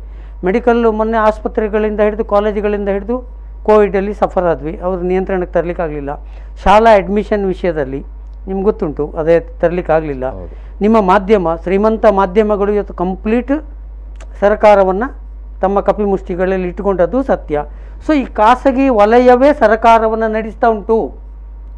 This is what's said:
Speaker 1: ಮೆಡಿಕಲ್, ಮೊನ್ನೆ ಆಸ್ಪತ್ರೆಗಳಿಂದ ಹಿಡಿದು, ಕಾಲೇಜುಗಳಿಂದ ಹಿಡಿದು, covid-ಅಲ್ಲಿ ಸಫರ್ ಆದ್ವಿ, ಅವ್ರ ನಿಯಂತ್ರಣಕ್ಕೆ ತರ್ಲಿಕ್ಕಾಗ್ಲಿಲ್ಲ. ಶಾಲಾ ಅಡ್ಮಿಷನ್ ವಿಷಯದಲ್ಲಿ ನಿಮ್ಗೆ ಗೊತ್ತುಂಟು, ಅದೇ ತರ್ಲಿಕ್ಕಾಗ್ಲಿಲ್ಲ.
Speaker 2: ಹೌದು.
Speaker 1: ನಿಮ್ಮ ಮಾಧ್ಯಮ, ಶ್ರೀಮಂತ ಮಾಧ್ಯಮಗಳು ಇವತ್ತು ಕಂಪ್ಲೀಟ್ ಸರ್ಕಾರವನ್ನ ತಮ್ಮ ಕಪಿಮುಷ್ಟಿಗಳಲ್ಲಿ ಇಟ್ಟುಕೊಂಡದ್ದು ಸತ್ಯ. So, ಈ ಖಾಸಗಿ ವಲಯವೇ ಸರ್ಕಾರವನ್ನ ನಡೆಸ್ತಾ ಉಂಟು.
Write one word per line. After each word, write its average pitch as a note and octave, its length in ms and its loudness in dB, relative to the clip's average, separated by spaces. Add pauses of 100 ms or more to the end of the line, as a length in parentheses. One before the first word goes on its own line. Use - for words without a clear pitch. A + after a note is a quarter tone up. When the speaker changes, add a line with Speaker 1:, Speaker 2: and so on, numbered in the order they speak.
(460)
Speaker 1:
ಮೆಡಿಕಲ್, A#3 480 2
ಮೊನ್ನೆ A3 240 -2
ಆಸ್ಪತ್ರೆಗಳಿಂದ G#3+ 840 0
ಹಿಡಿದು, G#3+ 260 0
ಕಾಲೇಜುಗಳಿಂದ G#3 640 0
ಹಿಡಿದು, G3+ 300 -4 (460)
covid-ಅಲ್ಲಿ G#3 480 2
ಸಫರ್ F#3 300 -2
ಆದ್ವಿ, D#3 400 -2
ಅವ್ರ F#3 160 -4
ನಿಯಂತ್ರಣಕ್ಕೆ F#3 540 -2
ತರ್ಲಿಕ್ಕಾಗ್ಲಿಲ್ಲ. D#3 640 -4 (480)
ಶಾಲಾ G#3+ 320 8
ಅಡ್ಮಿಷನ್ G3+ 500 0
ವಿಷಯದಲ್ಲಿ D#3 580 -4 (440)
ನಿಮ್ಗೆ F#3+ 160 -4
ಗೊತ್ತುಂಟು, D#3+ 540 -2
ಅದೇ E3 220 2
ತರ್ಲಿಕ್ಕಾಗ್ಲಿಲ್ಲ. D#3+ 920 -2
Speaker 2:
ಹೌದು. - 380 -14 (100)
Speaker 1:
ನಿಮ್ಮ G#3+ 200 4
ಮಾಧ್ಯಮ, F#3 540 2
ಶ್ರೀಮಂತ G#3 500 0
ಮಾಧ್ಯಮಗಳು G3+ 680 2
ಇವತ್ತು G3+ 200 -4
ಕಂಪ್ಲೀಟ್ A3 580 -2 (880)
ಸರ್ಕಾರವನ್ನ G3+ 640 4 (580)
ತಮ್ಮ G3 180 0
ಕಪಿಮುಷ್ಟಿಗಳಲ್ಲಿ F#3+ 880 -2
ಇಟ್ಟುಕೊಂಡದ್ದು F#3 560 0
ಸತ್ಯ. D3+ 420 -2 (420)
So, D#4 80 2
ಈ C4 100 0
ಖಾಸಗಿ B3 640 2
ವಲಯವೇ B3 640 6
ಸರ್ಕಾರವನ್ನ A3 720 4
ನಡೆಸ್ತಾ A3 400 -2
ಉಂಟು. G#3+ 440 0 (680)